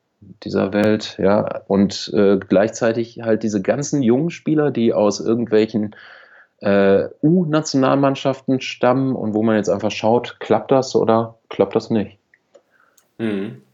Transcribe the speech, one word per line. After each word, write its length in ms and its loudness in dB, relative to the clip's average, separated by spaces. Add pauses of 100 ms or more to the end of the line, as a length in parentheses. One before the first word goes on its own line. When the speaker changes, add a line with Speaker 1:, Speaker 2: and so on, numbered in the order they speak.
(440)
Speaker 1:
dieser 300 -2
Welt, 440 0
ja, 500 0
und, 460 0
äh, 240 4
gleichzeitig 840 -2
halt 220 0
diese 180 -2
ganzen 420 -2
jungen 260 2
Spieler, 420 -2
die 220 0
aus 260 0
irgendwelchen, 760 0 (640)
äh, 460 2 (180)
U-Nationalmannschaften 1400 0
stammen 540 0
und 180 -4
wo 80 0
man 140 2
jetzt 140 0
einfach 200 -2
schaut, 500 -2
klappt 320 -2
das 240 2
oder 400 2 (140)
klappt 260 -2
das 140 -4
nicht? 280 -4 (1000)
Speaker 2:
Mhm. 440 -6 (120)